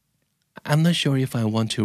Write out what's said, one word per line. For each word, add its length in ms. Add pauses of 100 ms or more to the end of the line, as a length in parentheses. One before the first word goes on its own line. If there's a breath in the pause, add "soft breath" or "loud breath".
(640)
I'm 180
not 120
sure 220
if 180
I 100
want 260
to 140